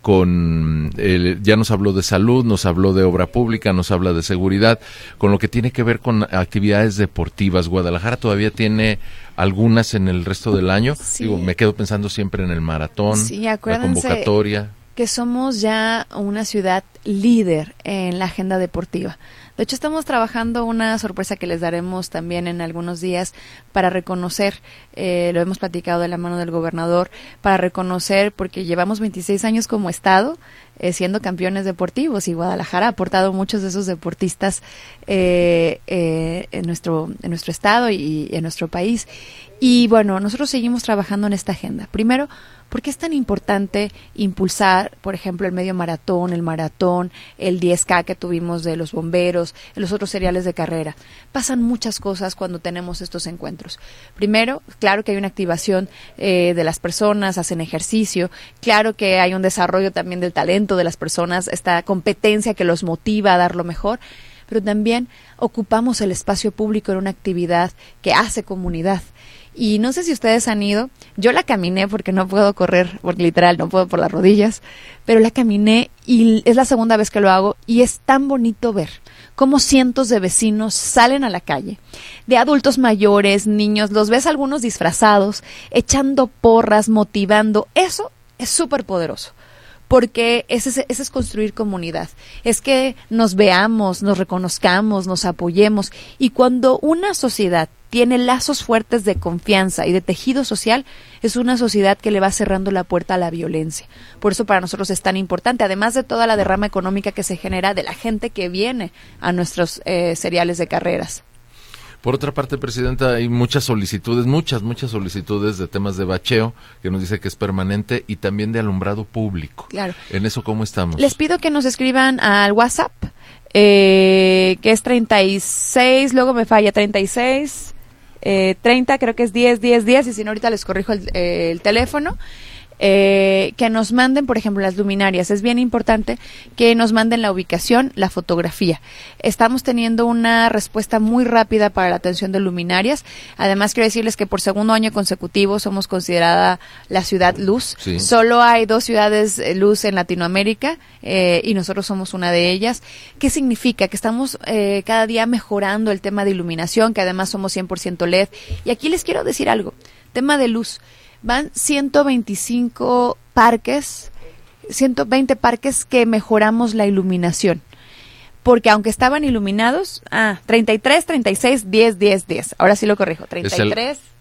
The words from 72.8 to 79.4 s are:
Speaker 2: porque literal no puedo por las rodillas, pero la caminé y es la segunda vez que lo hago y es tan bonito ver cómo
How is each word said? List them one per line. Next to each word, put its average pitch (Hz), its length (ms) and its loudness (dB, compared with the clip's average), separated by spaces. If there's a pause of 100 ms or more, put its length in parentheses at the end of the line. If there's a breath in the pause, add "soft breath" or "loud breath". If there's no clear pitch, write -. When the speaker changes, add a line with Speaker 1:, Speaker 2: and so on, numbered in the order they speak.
Speaker 2:
porque 175 220 -2
literal 175 340 4
no 165 100 -2
puedo 185 200 0
por 175 100 -2
las - 120 0
rodillas, 202 520 4 (420 loud breath)
pero 233 140 4
la 220 140 6
caminé 220 580 2 (160)
y 226 380 6
es 240 100 6
la 254 100 6
segunda 226 320 2
vez 214 140 0
que 208 100 0
lo 196 100 6
hago 190 260 2 (100)
y 233 160 4
es - 160 0
tan 269 300 2
bonito 233 440 0
ver 175 160 -2 (460 loud breath)
cómo 269 240 4